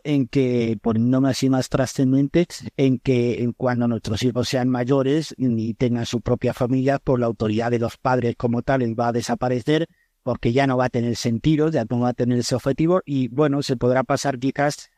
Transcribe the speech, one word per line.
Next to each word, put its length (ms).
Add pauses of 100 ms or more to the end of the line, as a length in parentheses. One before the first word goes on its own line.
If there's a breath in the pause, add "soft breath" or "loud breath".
en 200
que, 560
poniéndome 500
así 180
más 180
trascendente, 800 (300)
en 200
que, 460
en 80
cuando 380
nuestros 340
hijos 240
sean 220
mayores 680
y 360
tengan 320
su 160
propia 320
familia, 440
pues 220
la 60
autoridad 460
de 80
los 180
padres 400
como 240
tales 360
va 120
a 20
desaparecer, 800 (340)
porque 300
ya 120
no 120
va 80
a 40
tener 280
sentido, 520
ya 200
no 100
va 100
a 40
tener 260
ese 160
objetivo, 500
y 220
bueno, 360
se 120
podrá 300
pasar 340
quizás 580